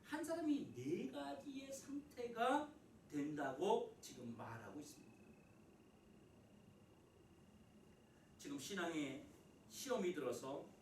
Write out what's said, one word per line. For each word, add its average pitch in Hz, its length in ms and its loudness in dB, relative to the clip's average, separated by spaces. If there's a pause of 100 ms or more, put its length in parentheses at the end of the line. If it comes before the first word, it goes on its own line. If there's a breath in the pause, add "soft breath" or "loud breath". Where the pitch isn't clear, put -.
한 311 180 -2
사람이 302 520 4
네 226 360 0
가지의 277 640 -6
상태가 262 960 2 (380)
된다고 151 880 2
지금 120 380 -10
말하고 113 420 -8
있습니다. - 360 -14 (3250 loud breath)
지금 - 220 -4
신앙에 160 680 0 (440)
시험이 220 440 2
들어서 131 560 -2 (120)